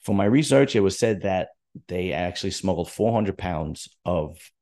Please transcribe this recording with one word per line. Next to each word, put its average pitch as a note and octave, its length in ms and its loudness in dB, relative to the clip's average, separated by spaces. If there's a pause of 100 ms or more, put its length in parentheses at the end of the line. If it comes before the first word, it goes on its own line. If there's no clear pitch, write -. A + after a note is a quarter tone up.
For - 120 -2
my G2 120 2
research, C3+ 500 4
it A2 60 4
was F#2+ 180 2
said A2 220 2
that F#2+ 280 -2 (380)
they F2+ 240 -4
actually F2+ 400 -4
smuggled F2 400 -2
four A2 220 0
hundred G#2+ 240 -2
pounds E2 500 -6 (160)
of F2 340 -4 (240)